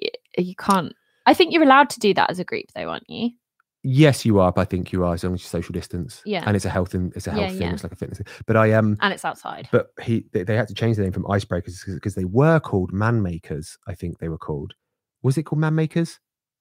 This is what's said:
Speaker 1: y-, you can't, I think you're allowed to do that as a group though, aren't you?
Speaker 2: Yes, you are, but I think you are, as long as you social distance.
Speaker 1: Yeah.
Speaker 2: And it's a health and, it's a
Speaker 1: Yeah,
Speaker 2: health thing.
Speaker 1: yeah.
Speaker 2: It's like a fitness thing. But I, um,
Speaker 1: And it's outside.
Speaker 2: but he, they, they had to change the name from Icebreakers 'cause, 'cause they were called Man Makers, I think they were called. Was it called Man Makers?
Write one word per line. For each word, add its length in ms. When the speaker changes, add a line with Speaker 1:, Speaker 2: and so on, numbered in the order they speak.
Speaker 1:
y-, 80
you 180
can't, 380
I 80
think 200
you're 100
allowed 280
to 80
do 160
that 160
as 80
a 40
group 220
though, 140
aren't 200
you? 220
Speaker 2:
Yes, 420
you 140
are, 120
but 100
I 40
think 260
you 140
are, 100
as 80
long 100
as 80
you 60
social 260
distance. 500
Speaker 1:
Yeah. 220
Speaker 2:
And 100
it's 100
a 40
health 240
and, 220
it's 100
a 60
Speaker 1:
Yeah, 60
Speaker 2:
health 160
thing. 80
Speaker 1:
yeah. 120
Speaker 2:
It's 100
like 80
a 40
fitness 240
thing. 80
But 100
I, 180
um, 280
Speaker 1:
And 100
it's 140
outside. 460
Speaker 2:
but 200
he, 300
they, 100
they 120
had 120
to 80
change 220
the 60
name 80
from 120
Icebreakers 600
'cause, 160
'cause 160
they 100
were 340
called 340
Man 300
Makers, 640
I 80
think 240
they 100
were 80
called. 380
Was 140
it 60
called 180
Man 120
Makers? 460